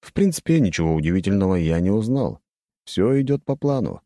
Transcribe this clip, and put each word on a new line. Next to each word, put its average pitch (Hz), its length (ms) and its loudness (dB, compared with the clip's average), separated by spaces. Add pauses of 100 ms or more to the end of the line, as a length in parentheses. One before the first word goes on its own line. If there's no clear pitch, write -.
В - 120 -20
принципе, 165 480 0
ничего 82 340 2
удивительного 95 600 0
я 82 260 0
не 92 100 0
узнал. 110 500 -2 (440)
Всё 120 360 0
идёт 139 220 -2
по 135 140 -4
плану. 127 500 -4